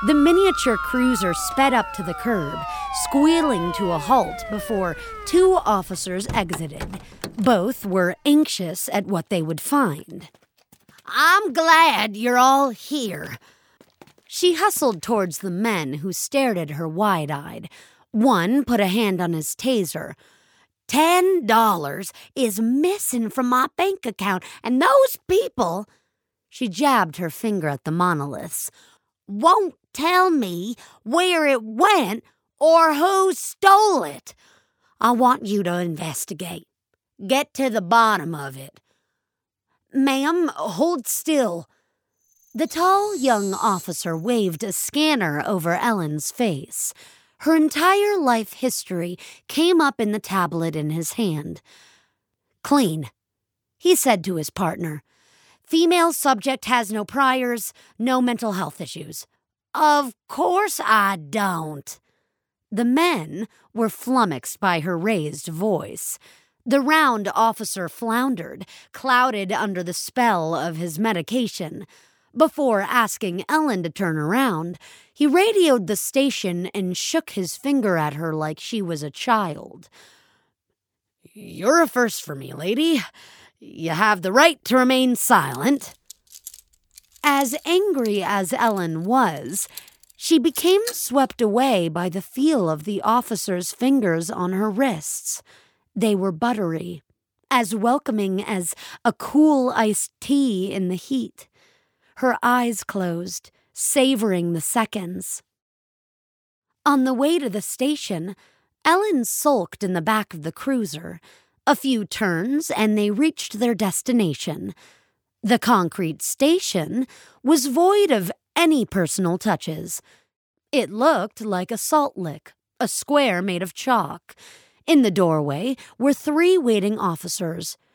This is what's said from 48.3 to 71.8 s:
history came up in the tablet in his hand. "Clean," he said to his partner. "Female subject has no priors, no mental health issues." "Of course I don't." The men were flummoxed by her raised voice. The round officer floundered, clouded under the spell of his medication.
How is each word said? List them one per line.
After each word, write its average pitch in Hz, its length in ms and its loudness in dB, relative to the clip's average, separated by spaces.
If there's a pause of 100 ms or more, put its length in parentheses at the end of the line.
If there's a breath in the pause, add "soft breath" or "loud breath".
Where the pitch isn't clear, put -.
history 175 600 -6 (320 loud breath)
came 339 320 4
up 285 180 2
in 214 140 0
the 214 60 -2
tablet 165 580 -2
in 151 140 -2
his 160 220 -4
hand. 151 500 -4 (1000 soft breath)
"Clean," 160 480 0 (680)
he 359 160 4
said 214 300 2
to 190 100 -4
his 156 160 -6
partner. 165 520 -4 (600 soft breath)
"Female 339 500 2
subject 262 540 -2
has 233 260 0
no 214 120 -4
priors, 254 680 -2 (260 soft breath)
no 254 220 0
mental 233 320 -2
health 180 280 -6
issues." 156 460 -14 (480)
"Of 294 400 2 (140)
course 359 520 -2
I 202 360 2
don't." 160 840 -6 (720)
The 220 140 -2
men 240 640 0 (240 soft breath)
were 226 160 0
flummoxed 214 720 -2
by 180 200 0
her 170 180 -4
raised 160 480 -4
voice. 170 720 -4 (480 soft breath)
The 269 160 2
round 254 520 2
officer 208 540 -2
floundered, 226 800 -4 (260 loud breath)
clouded 247 580 0
under 196 320 -2
the 175 120 -6
spell 180 600 0
of 160 220 -4
his 160 220 -6
medication. 202 880 -4 (500 soft breath)